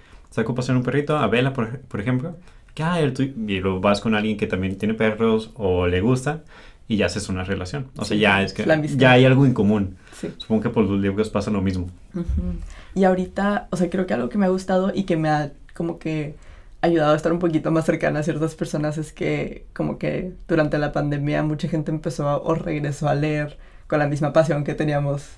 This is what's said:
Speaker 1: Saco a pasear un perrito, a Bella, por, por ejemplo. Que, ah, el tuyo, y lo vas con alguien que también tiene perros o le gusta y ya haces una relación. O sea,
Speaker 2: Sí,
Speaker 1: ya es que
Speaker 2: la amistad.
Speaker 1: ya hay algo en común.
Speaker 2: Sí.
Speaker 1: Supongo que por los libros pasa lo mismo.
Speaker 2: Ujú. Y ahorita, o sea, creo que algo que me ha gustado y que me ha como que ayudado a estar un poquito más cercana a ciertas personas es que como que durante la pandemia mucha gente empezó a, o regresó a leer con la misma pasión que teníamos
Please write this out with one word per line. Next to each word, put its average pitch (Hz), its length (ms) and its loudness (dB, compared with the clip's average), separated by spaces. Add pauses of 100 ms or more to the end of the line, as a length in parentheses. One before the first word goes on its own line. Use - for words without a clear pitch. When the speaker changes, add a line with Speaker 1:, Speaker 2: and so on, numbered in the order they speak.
(300)
Speaker 1:
Saco - 220 -2
a - 20 -2
pasear 131 220 0
un 123 80 2
perrito, 143 320 0
a 139 100 0
Bella, 123 260 2
por, 123 280 -4
por - 200 -10
ejemplo. 127 360 -2 (380)
Que, 151 80 -6
ah, 170 180 0
el 139 120 2
tuyo, 135 200 -2 (140)
y 101 140 -2
lo 95 200 0
vas 101 200 2
con 110 140 0
alguien 107 240 0
que 107 80 -2
también 95 320 -2
tiene 110 160 -2
perros 110 600 0
o 92 320 0
le 90 120 2
gusta 127 420 0 (460)
y 113 80 0
ya 98 100 2
haces 92 220 -4
una 92 160 -4
relación. 92 440 -6 (100)
O 117 80 -4
sea, 107 100 -2
Speaker 2:
Sí, 104 60 2
Speaker 1:
ya 98 200 6
es 98 120 -4
que 107 100 -4
Speaker 2:
la 156 100 4
amistad. 151 240 -2
Speaker 1:
ya 127 140 8
hay 127 140 8
algo 131 180 6
en 127 80 6
común. 101 440 2 (220)
Speaker 2:
Sí. - 200 -10
Speaker 1:
Supongo 107 240 0
que 117 80 0
por 110 140 2
los 98 140 0
libros 98 300 0
pasa 104 220 -2
lo 101 100 0
mismo. 92 300 -2 (240)
Speaker 2:
Ujú. 170 100 -4 (720)
Y 190 100 4
ahorita, 185 640 0
o 180 60 -4
sea, 175 140 2
creo 185 160 -2
que 202 80 -2
algo 240 160 -2
que 220 80 -4
me 196 80 4
ha - 20 4
gustado 185 460 0
y 196 100 -2
que 170 140 0
me 156 100 0
ha 151 240 0 (220)
como 170 240 -4
que 156 360 -6 (460)
ayudado 160 320 4
a 156 40 4
estar 156 160 2
un 170 80 0
poquito 156 300 2
más 160 140 2
cercana 156 360 0
a - 20 -2
ciertas 156 320 -2
personas 151 420 -4
es 156 160 -6
que 151 640 -4
como 151 240 -4
que 151 340 -4 (160)
durante 151 300 2
la 147 140 -2
pandemia 147 500 0
mucha 151 260 -2
gente 156 220 -2
empezó 156 380 -4
a, 143 100 2
o 165 160 0
regresó 151 540 -4
a 139 60 2
leer 147 440 -2 (280)
con 151 120 0
la 147 80 2
misma 143 260 0
pasión 151 320 2
que 147 100 -4
teníamos 143 640 -2